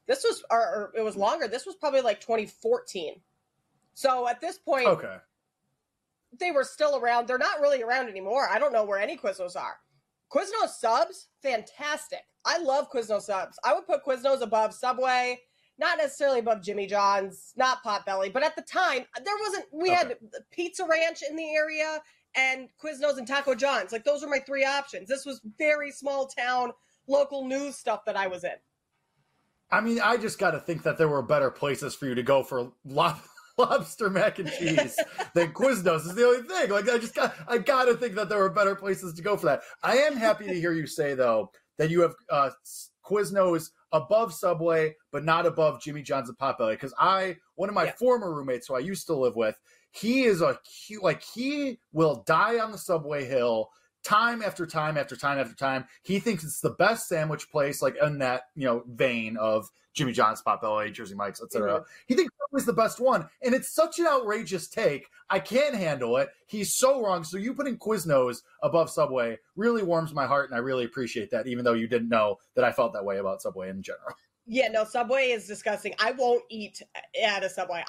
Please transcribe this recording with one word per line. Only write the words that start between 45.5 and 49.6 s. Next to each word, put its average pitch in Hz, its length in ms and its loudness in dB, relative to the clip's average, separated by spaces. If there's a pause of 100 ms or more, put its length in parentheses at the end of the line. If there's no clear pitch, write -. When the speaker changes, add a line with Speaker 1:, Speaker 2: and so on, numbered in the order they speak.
Speaker 2:
Jimmy 147 220 -8
John's 131 260 -2
and 117 80 -16
Potbelly. 117 400 0
'Cause 135 220 -10
I, 185 380 2 (180)
one 185 120 -2
of 208 60 -6
my 180 120 2
Speaker 1:
Yeah. 160 80 -4
Speaker 2:
former 233 380 2
roommates 135 360 -4
who 135 80 -2
I 123 40 0
used 180 280 -6
to 165 80 0
live 123 200 2
with, 110 240 0 (300)